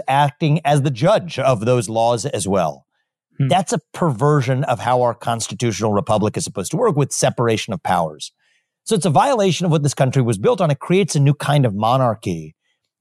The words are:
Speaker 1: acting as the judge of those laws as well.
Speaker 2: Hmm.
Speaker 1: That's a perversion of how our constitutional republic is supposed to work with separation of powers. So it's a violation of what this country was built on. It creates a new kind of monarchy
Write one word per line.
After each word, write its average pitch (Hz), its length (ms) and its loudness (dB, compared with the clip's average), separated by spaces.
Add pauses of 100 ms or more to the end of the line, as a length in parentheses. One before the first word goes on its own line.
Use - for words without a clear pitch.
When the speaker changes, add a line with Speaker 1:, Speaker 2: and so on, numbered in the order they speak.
Speaker 1:
acting 143 580 0
as 143 180 2
the 147 80 0
judge 165 460 0
of 127 280 0
those 120 240 2
laws 113 360 0
as 107 220 -4
well. 82 380 -2 (520)
Speaker 2:
Hmm. 135 100 2
Speaker 1:
That's 175 260 0
a 202 60 -2 (140)
perversion 135 680 0
of 120 160 -2
how 123 220 0
our 120 120 0
constitutional 110 800 -4
republic 104 440 0
is 92 60 -4
supposed - 280 -8
to 160 60 -4
work 220 180 0
with 139 160 0
separation 117 640 -2
of 87 100 -10
powers. 85 480 -4 (520)
So - 120 -2
it's 175 100 -2
a 190 60 2
violation 196 540 2
of 175 60 2
what 156 120 2
this 143 120 -2
country 135 260 2
was 113 160 0
built 202 240 0
on. 160 100 2
It 143 80 -2
creates 185 360 0
a 156 40 2
new 143 140 4
kind 143 320 2
of 107 80 0
monarchy 104 840 0 (460)